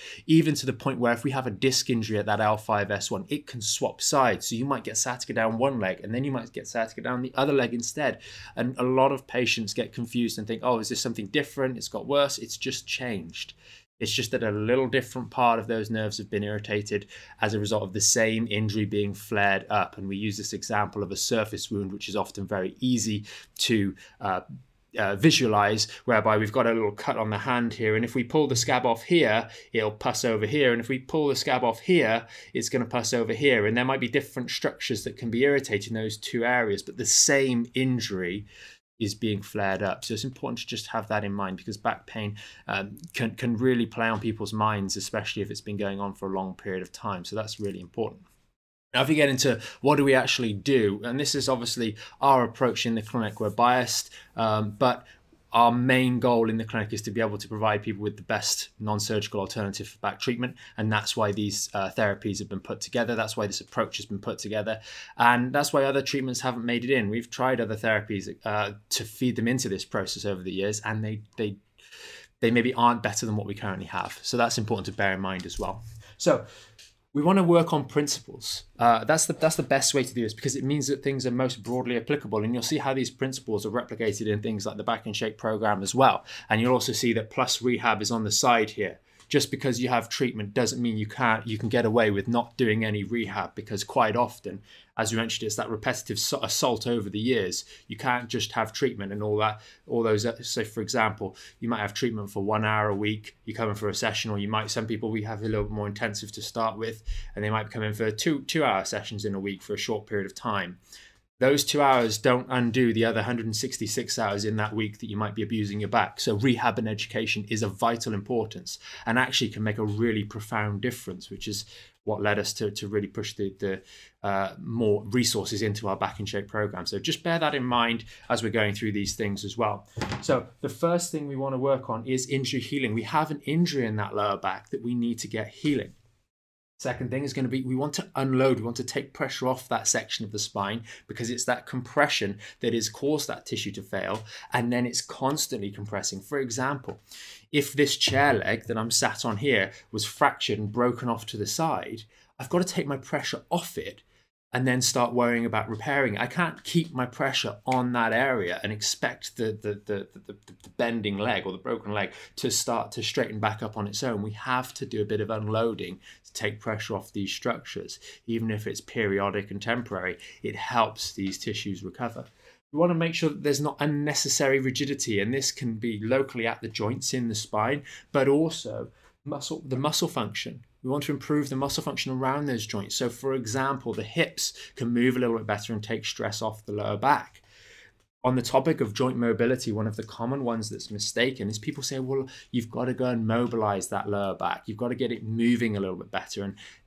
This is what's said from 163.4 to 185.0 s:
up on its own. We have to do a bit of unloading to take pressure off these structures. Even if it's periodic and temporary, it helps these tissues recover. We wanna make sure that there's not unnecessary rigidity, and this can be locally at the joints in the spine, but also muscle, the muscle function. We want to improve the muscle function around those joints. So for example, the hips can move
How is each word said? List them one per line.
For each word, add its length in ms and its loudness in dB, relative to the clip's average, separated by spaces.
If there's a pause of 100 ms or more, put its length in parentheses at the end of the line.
up 140 -8
on 100 -2
its 160 -6
own. 200 -2
We 100 -6
have 420 -4
to 120 -8
do 160 -2
a 20 2
bit 160 -2
of 100 -4
unloading 680 -2 (240)
to 80 -20
take 260 -10
pressure 380 -6
off 160 -10
these 180 -6
structures. 680 -8 (260)
Even 240 -2
if 160 -4
it's 140 -6
periodic 720 -2
and 100 -8
temporary, 560 -4 (240)
it 140 -6
helps 560 -2
these 260 -4
tissues 460 -6
recover. 400 -8 (480)
We 80 -2
wanna 140 6
make 200 0
sure 140 2
that 160 -4
there's 160 2
not 180 -2
unnecessary 800 2
rigidity, 640 0
and 120 0
this 200 0
can 220 -4
be 280 -4
locally 460 0
at 120 -4
the 60 -8
joints 480 -2
in 140 -2
the 80 -2
spine, 480 -2 (260)
but 160 4
also 640 2 (360)
muscle, 400 -8
the 120 -4
muscle 320 0
function. 560 -6 (180)
We 60 -6
want 160 -2
to 80 -2
improve 380 0
the 60 -4
muscle 260 -2
function 280 -4
around 360 0
those 200 -2
joints. 300 -6
So 140 0
for 240 -2
example, 580 -2
the 100 -4
hips 520 -2 (220)
can 120 -2
move 260 4